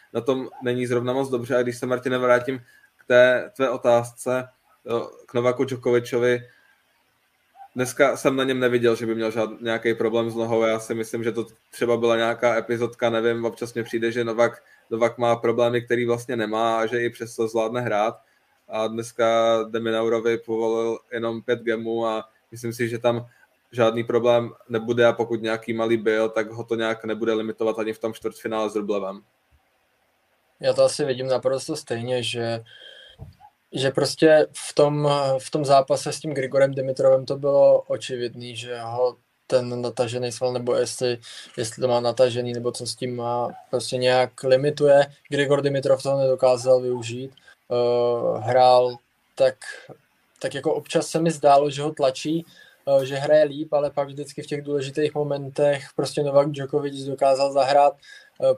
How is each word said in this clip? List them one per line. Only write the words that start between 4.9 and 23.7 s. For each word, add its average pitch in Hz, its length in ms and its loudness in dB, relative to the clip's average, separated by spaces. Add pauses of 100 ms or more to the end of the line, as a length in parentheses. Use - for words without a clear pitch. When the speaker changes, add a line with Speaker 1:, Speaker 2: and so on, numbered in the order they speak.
Speaker 1:
k - 80 -14
Novaku 123 300 0
Djokovičovi, 120 800 0 (1300)
dneska 127 420 2
jsem 135 180 0
na 131 80 0
něm 131 160 -2
neviděl, 120 360 2
že 117 100 -6
by 113 100 -2
měl 113 160 -2
žád-, 110 300 -4
nějaký 113 320 -2
problém 113 360 0
s 110 60 -8
nohou. 113 260 0
Já 110 180 0
si 117 160 -6
myslím, 113 280 -6
že 117 80 -2
to 110 140 -6 (260)
třeba 117 260 0
byla 117 200 2
nějaká 117 400 0
epizodka, 117 520 -2
nevím, 113 360 0
občas 113 280 -8
mně 117 100 -6
přijde, 113 280 -4
že 120 120 -2
Novak, 113 400 0 (260)
Novak 113 280 0
má 117 180 2
problémy, 120 460 0
který 120 240 -2
vlastně 120 300 -4
nemá 113 440 0
a 113 60 0
že 120 160 -4
i 120 80 -2
přesto 113 380 -6
zvládne 113 340 -2
hrát. 110 380 -2 (500)
A 110 180 -2
dneska 113 760 0
Deminaurovi 113 760 -2
povolil 113 640 -2 (120)
jenom 117 300 -6
pět 120 180 -2
gemů 113 460 -4
a 110 240 -4 (220)
myslím 117 220 -8
si, 117 160 -4
že 117 100 -6
tam 120 260 0 (460)